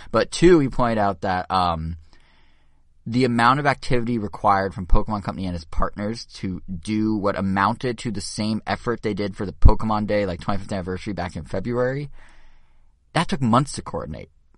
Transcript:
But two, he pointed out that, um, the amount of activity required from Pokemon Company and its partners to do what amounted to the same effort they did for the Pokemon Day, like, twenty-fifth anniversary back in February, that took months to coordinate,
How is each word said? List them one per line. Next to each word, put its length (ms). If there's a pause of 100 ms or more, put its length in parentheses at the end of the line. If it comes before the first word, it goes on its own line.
(120)
But 180
two, 300
he 80
pointed 300
out 240
that, 280
um, 460 (1080)
the 180
amount 380
of 40
activity 520
required 560
from 140
Pokemon 360
Company 220
and 100
its 80
partners 640
to 420
do 480
what 240
amounted 600
to 120
the 80
same 480
effort 360
they 100
did 240
for 80
the 80
Pokemon 520
Day, 200
like, 160
twenty-fifth 320
anniversary 400
back 240
in 80
February, 640 (1040)
that 160
took 120
months 320
to 80
coordinate, 500 (260)